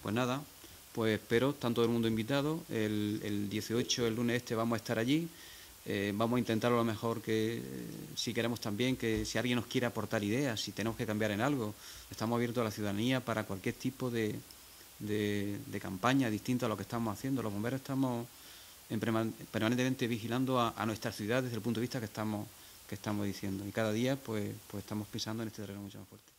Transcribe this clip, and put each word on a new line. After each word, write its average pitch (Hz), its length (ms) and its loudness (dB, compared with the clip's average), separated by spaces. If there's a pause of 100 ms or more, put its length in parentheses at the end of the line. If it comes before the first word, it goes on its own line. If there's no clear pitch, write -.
Pues 101 100 0
nada, 127 300 2 (500)
pues 110 260 4
espero, 120 320 4
están 123 220 0
todo 117 120 6
el 117 60 6
mundo 117 160 4
invitado. 139 600 2
El, 107 540 2
el 104 260 -2
dieciocho, 113 560 0
el 113 100 2
lunes 120 220 2
este, 120 180 -2
vamos 117 200 2
a - 20 0
estar 113 220 0
allí. 147 280 2 (580)
Eh, 101 300 0
vamos 117 220 4
a - 20 6
intentar 117 320 4
a 120 40 6
lo 117 80 4
mejor 113 400 0
que, 110 340 0
eh, 120 40 -6 (540)
si 113 200 -2
queremos 117 260 0
también, 120 340 2
que 110 300 0
si 110 140 0
alguien 123 160 2
nos 117 100 0
quiere 123 220 0
aportar 107 360 0
ideas, 113 380 0
si 101 120 -6
tenemos 113 220 -2
que 117 120 -4
cambiar 107 240 2
en 104 100 2
algo, 123 320 0 (380)
estamos 117 240 0
abiertos 120 260 2
a 113 40 2
la 107 60 0
ciudadanía 110 540 0
para 110 200 0
cualquier 98 280 -2
tipo 131 380 -2
de, 113 280 0 (600)
de, 104 680 0
de 107 140 -6
campaña 117 500 2
distinta 120 380 0
a - 20 2
lo 107 80 0
que 98 60 -4
estamos 113 340 -2
haciendo. 135 240 -2
Los 110 100 -2
bomberos 113 280 -2
estamos 131 480 0 (640)
en 113 80 0
perman-, 113 340 2 (180)
permanentemente 123 560 2
vigilando 123 520 0
a, 113 180 2
a 104 80 0
nuestra 113 260 -2
ciudad 113 300 0
desde 123 140 -2
el 104 80 -4
punto 113 160 0
de 120 60 0
vista 127 140 -4
que 110 60 -4
estamos, 107 420 -4 (400)
que - 60 -6
estamos 104 320 -2
diciendo. 98 420 -4
Y 101 40 -6
cada 110 200 2
día, 123 260 2
pues, 107 360 -4 (160)
pues 101 140 -8
estamos 107 240 -4
pisando 110 340 -6
en 113 60 -4
este 107 160 -10
terreno 101 180 -8
mucho 101 160 -12
más 101 100 -16
fuerte. - 320 -20